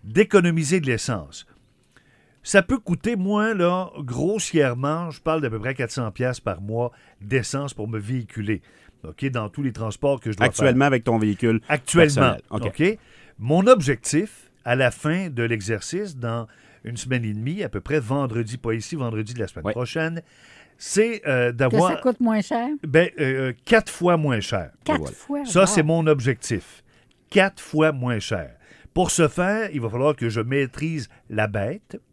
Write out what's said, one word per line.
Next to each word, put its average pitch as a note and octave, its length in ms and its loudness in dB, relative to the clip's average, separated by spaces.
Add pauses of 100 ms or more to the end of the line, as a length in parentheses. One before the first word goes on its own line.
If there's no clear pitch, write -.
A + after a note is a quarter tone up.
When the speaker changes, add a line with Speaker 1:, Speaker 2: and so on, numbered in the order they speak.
Speaker 1:
d'économiser E3+ 760 4
de C#3 60 -2
l'essence. G#2+ 580 -4 (960)
Ça G3 220 4
peut B3 160 -2
coûter, G#3 380 -2
moi, G#3 360 0
là, F3+ 360 0 (100)
grossièrement, D3 1120 -2
je - 100 -18
parle D#3+ 200 -2
d'à C3 80 -2
peu A2 100 -6
près B2+ 140 -6
quatre C3 180 -6
cents A#2+ 200 -4
piastres B2 320 -4
par F2+ 180 -6
mois A#2 300 -4 (300)
d'essence C3 520 -4
pour A2 140 -8
me A2+ 120 -6
véhiculer, G#2+ 640 -6 (420)
OK, D#2+ 260 -10
dans A2+ 200 -4
tous - 120 -8
les C3 120 -2
transports A2+ 480 -2
que A2+ 100 -4
je G2+ 60 -6
dois A#2 100 2
Speaker 2:
Actuellement, C3 380 2
Speaker 1:
faire. - 20 4
Speaker 2:
avec B2+ 160 2
ton A#2 140 2
véhicule A2 500 2
Speaker 1:
Actuellement, C#3+ 720 4
Speaker 2:
personnel. - 100 -18
OK. A2 180 -6
Speaker 1:
OK. F#3 300 0 (420)
Mon D#3+ 280 2
objectif, D#3+ 840 2 (120)
à B2 120 0
la C3 160 2
fin F3 380 -4
de A#2+ 140 -4
l'exercice, A#2 760 -4
dans A#2 300 -6 (380)
une A#2 120 -10
semaine B2+ 280 -2
et G#2+ 80 -4
demie, C#3 300 -6
à B2 60 -6
peu G2+ 120 -6
près, D3+ 180 0
vendredi, A#2+ 580 -4
pas A2+ 160 -4
ici, A2+ 220 -6
vendredi A2 380 -4
de A#2 60 -14
la G#2 80 -4
semaine D#2+ 180 -12
Speaker 2:
Oui. G#2+ 80 -2
Speaker 1:
prochaine, D#3+ 480 -4 (560)
c'est, A3 500 0
euh, B2 240 2
Speaker 3:
Que A#2+ 60 -8
Speaker 1:
d'avoir C3+ 340 4
Speaker 3:
ça - 60 -2
coûte B3 240 0
moins A3 200 2
cher ? A#3+ 280 -2 (180)
Speaker 1:
ben, D#3+ 220 4 (100)
euh, C3 320 0 (140)
quatre A3 260 4
fois F3 240 2
moins C#3+ 240 2
cher. F#2 320 -4 (140)
Speaker 3:
Quatre D4+ 140 0
Speaker 2:
Voilà. D2 160 -6
Speaker 3:
fois ? C#4+ 300 -6
Speaker 1:
Ça, F#3 160 4
Speaker 3:
Wow. F#3+ 60 8
Speaker 1:
c'est G3 160 4
mon D#3+ 240 2
objectif. B2+ 760 -2 (460)
Quatre G3 320 2
fois D#3 300 2
moins B2 280 -2
cher. E2+ 320 -6 (420)
Pour E3+ 180 2
ce E3 160 4
faire, G3+ 460 0
il C#3 80 -4
va A2+ 80 -4
falloir C3 260 0
que A#2 140 -2
je A2 100 -2
maîtrise C#3 680 -2 (200)
la G#2+ 180 0
bête G#2+ 520 -6 (140)